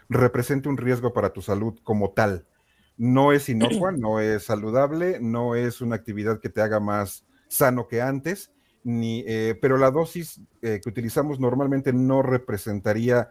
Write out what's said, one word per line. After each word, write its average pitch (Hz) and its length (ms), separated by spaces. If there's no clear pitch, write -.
represente 123 580
un 143 80
riesgo 120 380
para 101 180
tu 98 100
salud 104 420
como 101 280
tal. 101 340
No 131 340
es 143 160
inocua, 120 440
<clears throat> 165 60
no 110 220
es 107 240
saludable, 139 760
no 117 340
es 120 240
una 117 160
actividad 107 460
que 107 80
te 107 120
haga 107 200
más 104 440
sano 127 400
que 117 140
antes, 139 500
ni, 117 440
eh, 110 340
pero 135 160
la 131 140
dosis, 160 500
eh, 110 220
que 123 60
utilizamos 131 500
normalmente 135 540
no 131 300
representaría, 113 1080